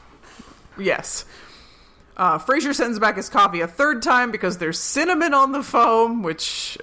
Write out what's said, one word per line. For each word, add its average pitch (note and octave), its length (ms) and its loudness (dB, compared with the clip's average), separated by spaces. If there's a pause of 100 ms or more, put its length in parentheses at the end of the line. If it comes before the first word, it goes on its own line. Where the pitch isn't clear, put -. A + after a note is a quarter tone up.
(800)
Yes. - 460 -2 (920)
Uh, F3+ 220 0
Frasier C#4 360 0
sends A#3+ 260 -2
back G#3+ 160 2
his F#3+ 120 -8
coffee G3 320 2
a E3 60 -2
third C#4 360 0
time B3 280 2
because F#3+ 280 -4
there's D#3+ 200 -4
cinnamon E4 560 0
on C4+ 180 4
the C#4+ 120 -4
foam, A#3 580 2
which, - 600 -6